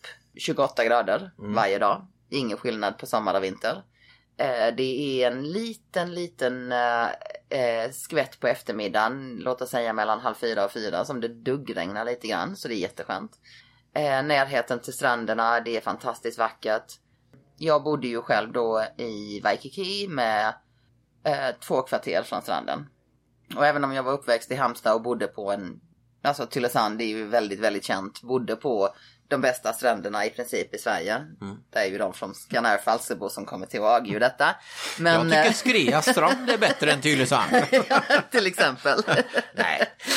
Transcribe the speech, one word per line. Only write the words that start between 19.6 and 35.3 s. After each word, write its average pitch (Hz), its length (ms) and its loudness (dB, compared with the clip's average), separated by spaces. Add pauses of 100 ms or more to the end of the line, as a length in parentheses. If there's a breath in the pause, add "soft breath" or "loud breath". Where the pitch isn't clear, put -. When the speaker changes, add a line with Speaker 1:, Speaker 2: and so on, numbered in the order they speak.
Speaker 1:
med, 113 460 0 (680)
eh, 139 360 0
två 139 220 0
kvarter 101 400 -2
från - 200 -6
stranden. 85 440 -4 (680)
Och 143 100 4
även 143 180 2
om 135 80 -2
jag 135 100 -2
var 127 100 0
uppväxt 123 400 0
i - 20 -4
Halmstad 123 400 0
och 113 80 0
bodde 113 240 -2
på 101 260 -4
en, 98 280 -8 (440)
alltså 139 220 0
Tylösand, 117 520 0
det 117 60 -2
är 113 40 -2
ju 107 180 -4
väldigt, 104 340 0
väldigt 104 240 0
känt, 98 380 -6
bodde 120 340 -2
på 104 380 0 (340 soft breath)
de 135 120 0
bästa 123 320 0
stränderna 104 540 0
i 110 40 -2
princip 117 440 -6
i 107 40 -6
Sverige. 101 360 -2 (260)
Speaker 2:
Mm. 98 160 -10 (140)
Speaker 1:
Det - 80 -2
är 104 80 2
ju 95 120 -4
de 95 140 -2
från 98 220 -10
Skanör 117 420 0
Falsterbo 107 520 0
som - 160 -10
kommer 92 220 -10
till 113 140 -6
att 113 220 6
argue 98 160 -4
detta. 156 380 2 (420 loud breath)
Men, 165 160 4 (160)